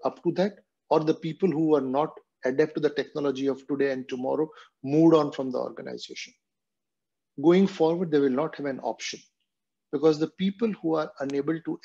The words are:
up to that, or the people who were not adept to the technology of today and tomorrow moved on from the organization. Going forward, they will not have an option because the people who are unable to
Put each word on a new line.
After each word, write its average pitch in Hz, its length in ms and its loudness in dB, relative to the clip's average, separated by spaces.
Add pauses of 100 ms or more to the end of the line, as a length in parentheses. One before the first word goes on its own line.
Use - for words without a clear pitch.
up - 200 -6
to 170 80 0
that, 190 220 -2 (360)
or 156 100 4
the 156 140 0
people 170 360 -2
who 156 180 0
were 151 120 4
not 135 300 -2 (340)
adept 139 300 0
to 165 60 -4
the 147 100 2
technology 139 560 -4
of 135 200 -4
today 139 260 0
and 127 160 -8
tomorrow 135 400 -4 (340)
moved 160 320 6
on 147 160 4
from 131 200 -6
the 123 80 -4
organization. - 720 -10 (1120)
Going 180 240 6
forward, 170 440 0
they 147 80 2
will 139 120 4
not 151 260 -2
have 143 100 -8
an 135 140 -6
option - 400 -8 (720)
because 151 260 2
the 151 200 -2
people 196 340 -2
who 165 220 -4
are 156 260 -4
unable 143 400 -4
to 160 240 -8